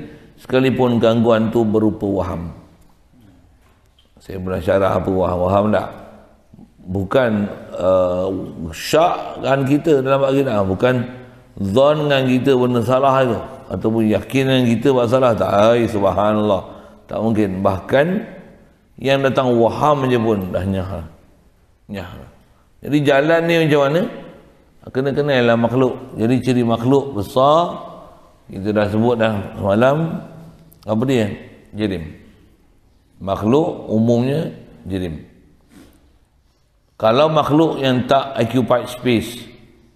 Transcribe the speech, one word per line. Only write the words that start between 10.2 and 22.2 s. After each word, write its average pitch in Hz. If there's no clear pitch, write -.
akidah, 135
bukan 120
zon 139
kan 139
kita 127
benda 123
salah 131
itu, 107
ataupun 110
yakinan 131
kita 117
buat 120
salah, 127
tak, 95
ai, 110
subhanallah, 104
tak -
mungkin. 104
Bahkan 98
yang 135
datang 127
waham 135
je 123
pun 98
dah 90
nyah 95
lah. 80
Nyah 98
lah. -